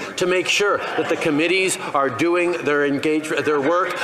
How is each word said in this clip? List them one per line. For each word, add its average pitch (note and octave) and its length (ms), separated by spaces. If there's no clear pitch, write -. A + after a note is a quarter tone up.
to F3+ 100
make F3+ 220
sure G3+ 220
that - 380
the E3 80
committees E3+ 600
are C#3 140
doing E3+ 440
their C#3+ 220
engage-, D3+ 440
their D3 160
work, F3 320